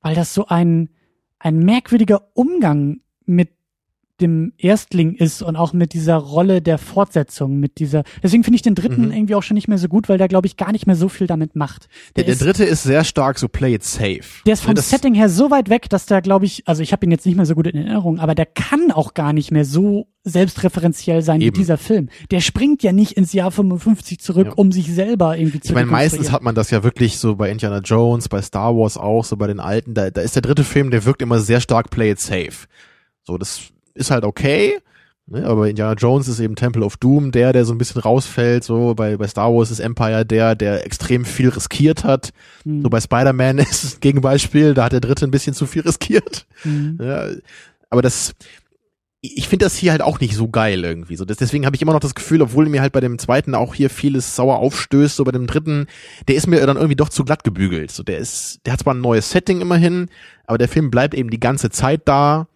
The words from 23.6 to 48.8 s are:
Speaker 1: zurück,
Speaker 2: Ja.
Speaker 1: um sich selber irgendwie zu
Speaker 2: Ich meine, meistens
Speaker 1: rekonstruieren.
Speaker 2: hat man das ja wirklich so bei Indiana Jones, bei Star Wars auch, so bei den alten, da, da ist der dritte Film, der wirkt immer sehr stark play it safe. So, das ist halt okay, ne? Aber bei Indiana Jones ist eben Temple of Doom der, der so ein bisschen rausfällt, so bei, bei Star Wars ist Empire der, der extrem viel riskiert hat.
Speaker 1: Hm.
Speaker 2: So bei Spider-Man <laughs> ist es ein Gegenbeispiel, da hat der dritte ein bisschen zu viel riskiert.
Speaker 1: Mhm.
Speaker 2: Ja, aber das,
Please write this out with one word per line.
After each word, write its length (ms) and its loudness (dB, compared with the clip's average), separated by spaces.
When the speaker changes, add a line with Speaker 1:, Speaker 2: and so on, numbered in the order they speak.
Speaker 1:
zurück, 280 -2
Speaker 2:
Ja. 60 -10
Speaker 1:
um 160 4
sich 220 -2
selber 460 0
irgendwie 220 -2
zu 80 -12
Speaker 2:
Ich 60 0
meine, 120 2
meistens 320 2
Speaker 1:
rekonstruieren. 160 -2
Speaker 2:
hat 80 -2
man 120 -2
das 160 0
ja 120 0
wirklich 360 0
so 180 0
bei 140 -2
Indiana 280 -4
Jones, 500 0
bei 140 -4
Star 340 -2
Wars 220 0
auch, 260 -2
so 140 -6
bei 80 -2
den 140 -6
alten, 340 -6
da, 160 -2
da 100 -6
ist 140 -6
der 80 0
dritte 220 2
Film, 260 0
der 160 2
wirkt 160 0
immer 160 2
sehr 240 2
stark 260 0
play 220 0
it 100 -2
safe. 460 -8
So, 160 -8
das 240 -10
ist 200 -4
halt 120 0
okay, 540 0
ne? 180 -8
Aber 180 2
bei 80 2
Indiana 240 -2
Jones 340 2
ist 100 -4
eben 160 -4
Temple 300 -2
of 120 -4
Doom 360 2
der, 200 4
der 120 4
so 100 -2
ein 40 -6
bisschen 220 -4
rausfällt, 600 0
so 320 0
bei, 220 -2
bei 100 -4
Star 260 0
Wars 200 4
ist 80 -10
Empire 440 0
der, 300 2
der 320 -4
extrem 380 -2
viel 240 0
riskiert 560 0
hat. 260 0
Speaker 1:
Hm. 200 -4
Speaker 2:
So 60 0
bei 120 2
Spider-Man 580 0
<laughs> 0 -
ist 260 0
es 120 -10
ein 40 -20
Gegenbeispiel, 760 2
da 100 4
hat 80 0
der 80 0
dritte 240 -2
ein 80 -2
bisschen 220 -2
zu 120 -4
viel 160 -6
riskiert. 640 -2
Speaker 1:
Mhm. 380 -4
Speaker 2:
Ja, 240 -6
aber 100 4
das, 320 -2